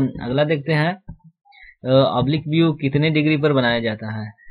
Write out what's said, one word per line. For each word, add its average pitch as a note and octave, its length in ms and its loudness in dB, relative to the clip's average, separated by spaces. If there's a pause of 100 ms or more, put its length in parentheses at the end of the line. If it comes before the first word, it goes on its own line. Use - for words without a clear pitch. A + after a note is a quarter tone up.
(220)
अगला C3 220 0
देखते D3+ 280 -4
हैं, D#3 240 0 (880)
अ, B2+ 60 -2
ऑब्लिक C3 580 2
व्यू E3 240 2
कितने D3 380 0
डिग्री D3+ 260 2
पर D3 160 2
बनाया A#2+ 280 2
जाता A2 400 -6
है? G#2+ 120 -10 (180)